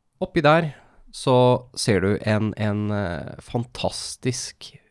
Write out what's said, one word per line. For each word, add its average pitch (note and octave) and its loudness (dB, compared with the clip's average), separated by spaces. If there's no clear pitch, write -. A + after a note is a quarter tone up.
Oppi F3 -2
der D#3 4
så B2+ 2
ser G2 0
du F#2+ 2
en, G#2+ 0
en, G#2 -2
eh, F2+ -6
fantastisk, - -8